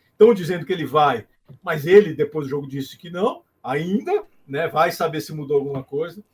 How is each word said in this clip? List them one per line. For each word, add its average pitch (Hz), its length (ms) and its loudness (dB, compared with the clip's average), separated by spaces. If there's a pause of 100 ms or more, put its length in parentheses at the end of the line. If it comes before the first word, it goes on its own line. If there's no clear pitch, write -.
(180)
Tão 226 160 8
dizendo 170 320 -4
que 196 60 -2
ele 156 120 -4
vai, 131 420 2 (360)
mas 156 240 -6
ele 185 260 8
depois 147 340 -4
do 127 40 -8
jogo 143 160 -6
disse 135 320 -10
que 175 100 -18
não, 208 340 -4 (200)
ainda, 180 640 -4 (220)
né? 151 220 -4
Vai 165 240 0
saber 156 300 -4
se - 100 -12
mudou 147 260 -2
alguma 135 240 -6
coisa. 160 400 -8 (120)